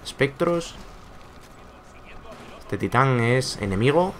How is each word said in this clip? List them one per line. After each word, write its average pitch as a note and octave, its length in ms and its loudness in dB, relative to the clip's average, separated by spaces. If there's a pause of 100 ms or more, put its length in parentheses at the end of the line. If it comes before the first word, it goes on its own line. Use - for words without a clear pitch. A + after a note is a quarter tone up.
Espectros. E3+ 720 0 (1800)
Este - 180 -6
titán A#2+ 420 4
es B2 420 2
enemigo. C3 580 2